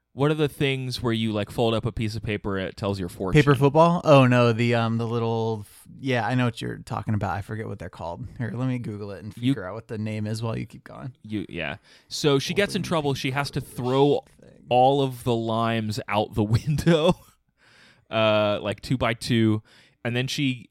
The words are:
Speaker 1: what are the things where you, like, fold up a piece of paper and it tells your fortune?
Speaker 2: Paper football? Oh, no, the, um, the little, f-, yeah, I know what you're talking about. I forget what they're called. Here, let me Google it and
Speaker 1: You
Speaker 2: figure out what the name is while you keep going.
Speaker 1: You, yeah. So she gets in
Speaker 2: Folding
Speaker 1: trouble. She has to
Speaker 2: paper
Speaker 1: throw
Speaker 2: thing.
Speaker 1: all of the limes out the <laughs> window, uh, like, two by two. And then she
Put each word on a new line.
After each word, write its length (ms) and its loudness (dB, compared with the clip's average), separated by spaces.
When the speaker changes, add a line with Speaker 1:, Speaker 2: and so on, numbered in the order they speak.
Speaker 1:
what 180 0
are 40 -2
the 120 0
things 560 -4
where 100 0
you, 200 0
like, 180 -4
fold 220 0
up 120 -2
a 60 -4
piece 240 -6
of 80 -10
paper 340 -4
and 120 -4
it 80 -14
tells 220 -2
your 100 -6
fortune? 300 2
Speaker 2:
Paper 140 6
football? 520 4
Oh, 220 8
no, 260 6
the, 220 2
um, 220 0
the 80 -4
little, 600 -2
f-, 160 -20
yeah, 260 -2
I 100 0
know 100 2
what 160 -4
you're 160 -6
talking 360 -6
about. 180 -2
I 100 -4
forget 260 -10
what 100 -10
they're 120 -12
called. 360 -10
Here, 160 -6
let 140 -4
me 100 -4
Google 320 -8
it 120 -12
and 140 -14
Speaker 1:
You 140 -2
Speaker 2:
figure 160 -6
out 80 -10
what 140 -14
the 80 -8
name 280 -6
is 160 -6
while 160 -4
you 80 -8
keep 200 -18
going. 360 -16
Speaker 1:
You, 280 -8
yeah. 260 -8
So 320 2
she 140 -4
gets 220 0
in 60 -4
Speaker 2:
Folding 80 -8
Speaker 1:
trouble. 240 0
She 180 -4
has 200 -4
to 100 -6
Speaker 2:
paper 140 -14
Speaker 1:
throw 460 2
Speaker 2:
thing. 100 -20
Speaker 1:
all 340 6
of 220 -4
the 100 2
limes 720 0
out 260 0
the 100 2
<laughs> 20 2
window, 720 2
uh, 520 2
like, 200 -6
two 160 -2
by 160 0
two. 480 2
And 120 -4
then 120 -2
she 420 -4